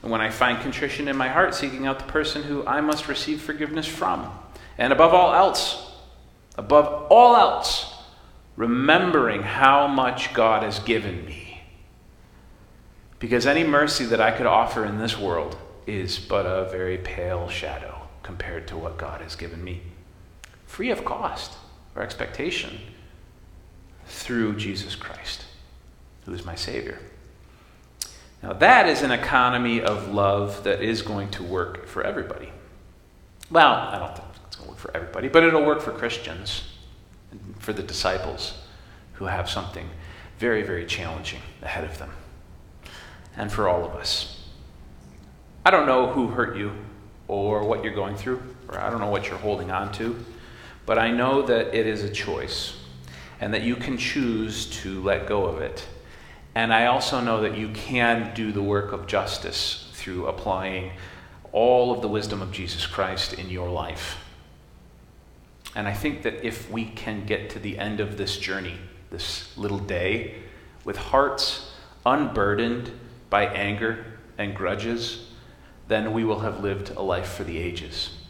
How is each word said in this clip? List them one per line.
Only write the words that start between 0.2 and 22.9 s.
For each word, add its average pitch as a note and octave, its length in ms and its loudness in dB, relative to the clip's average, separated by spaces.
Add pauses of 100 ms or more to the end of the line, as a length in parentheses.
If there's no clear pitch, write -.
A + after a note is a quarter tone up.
I A2 80 0
find A#2+ 320 2
contrition C#3 460 -4
in C3+ 100 -2
my C3 100 0
heart, E3 280 4
seeking C3+ 320 -4
out C3+ 100 -2
the - 80 -10
person D3+ 380 -2
who C#3+ 240 -4
I C3+ 120 2
must D3+ 280 0
receive D3+ 340 -4
forgiveness D3+ 460 -4
from. - 440 -2 (460)
And B2 160 4
above E3 220 10
all F3+ 180 10
else, - 480 4 (800)
above C#3 520 6
all A#3+ 240 12
else, - 560 4 (640)
remembering C3 880 4
how C3+ 460 6
much B2+ 440 2
God A2 300 6
has G2+ 180 -2
given G2+ 460 -2
me. - 380 -14 (1500)
Because A#2+ 300 2
any D3+ 160 6
mercy D3 420 4
that A2+ 160 4
I A2 80 8
could B2 160 0
offer A2 400 4
in G#2 140 -2
this A2+ 180 -2
world E2+ 400 -2 (300)
is F#2+ 320 -4
but F#2+ 260 0
a F#2 240 0
very F#2 300 -2
pale F2+ 500 -4
shadow C2+ 540 -8 (180)
compared E2+ 460 -10
to E2+ 100 -10
what E2 200 -8
God D#2+ 240 -10
has D#2+ 140 -12
given E2 280 -12
me, F2+ 180 -10 (840)
free - 240 -6
of - 120 -4
cost - 500 -6 (420)
or - 80 -6
expectation, - 720 -6 (1300)